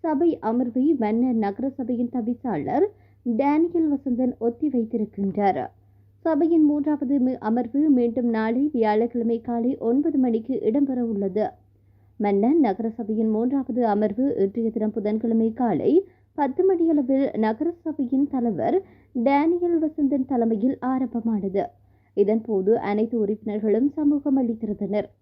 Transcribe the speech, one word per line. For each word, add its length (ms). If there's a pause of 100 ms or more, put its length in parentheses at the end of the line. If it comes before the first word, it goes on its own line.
சபை 260 (100)
அமர்வை 460 (140)
மன்னார் 400
நகரசபையின் 720
தவிசாளர் 760 (380)
டேனியல் 640
வசந்தன் 500
ஒத்திவைத்திருக்கின்றார். 1200 (640)
சபையின் 400
மூன்றாவது 520
மி-, 220
அமர்வு 500
மீண்டும் 400
நாளை 400
வியாழக்கிழமை 720
காலை 400
ஒன்பது 380
மணிக்கு 440
இடம்பெற 420
உள்ளது. 420 (720)
மன்னார் 400
நகரசபையின் 720
மூன்றாவது 560
அமர்வு 400 (100)
இன்றைய 340
தினம் 240
புதன்கிழமை 580
காலை 400 (460)
பத்து 280
மணியளவில் 600 (120)
நகரசபையின் 920
தலைவர் 500 (380)
டேனியல் 640
வசந்தன் 460
தலைமையில் 560
ஆரம்பமானது. 840 (520)
இதன்போது 640
அனைத்து 380
உறுப்பினர்களும் 680
சமூகம் 500
அளித்திருந்தனர். 720 (120)